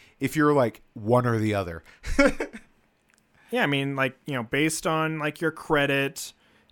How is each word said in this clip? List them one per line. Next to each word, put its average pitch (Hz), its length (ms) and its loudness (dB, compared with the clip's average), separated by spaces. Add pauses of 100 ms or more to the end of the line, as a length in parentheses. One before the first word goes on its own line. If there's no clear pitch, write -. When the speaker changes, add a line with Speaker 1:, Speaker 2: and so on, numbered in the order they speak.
(220)
Speaker 1:
if 135 160 -2
you're, 147 160 4
like, 123 280 2 (120)
one 120 320 0
or 117 120 2
the 107 160 0
other. 87 300 -4 (340)
<laughs> 277 60 6 (1300)
Speaker 2:
Yeah, 240 120 0
I - 20 2
mean, 139 320 0
like, 131 280 -2
you 147 80 -8
know, 123 100 -4
based 156 440 -2
on, 160 320 -2
like, 151 220 -6
your 160 100 -2
credit, 143 800 -2 (400)